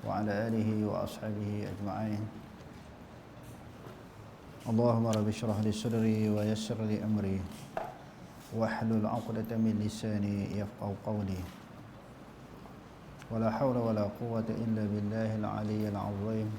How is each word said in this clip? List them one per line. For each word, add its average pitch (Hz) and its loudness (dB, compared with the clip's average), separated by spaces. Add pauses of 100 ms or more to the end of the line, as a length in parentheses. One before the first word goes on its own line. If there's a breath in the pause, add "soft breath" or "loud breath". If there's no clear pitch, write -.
وعلى 104 2 (160)
آله 110 4 (160)
وأصحابه 104 -2
أجمعين. 104 -2 (2500)
اللهم 113 8 (120)
رب 104 4
اشرح 107 2
لي 107 4
صدري 110 4
ويسر 107 2
لي 107 0
أمري 101 2 (1120)
واحلل 110 4
عقدة 110 0 (160)
من 104 4
لساني 101 0
يفقهوا 101 -4
قولي. 98 0 (1900)
ولا 110 4
حول 123 4
ولا 113 4 (160)
قوة 113 0
إلا 110 2 (100)
بالله 107 0 (120)
العلي 107 0
العظيم. 104 0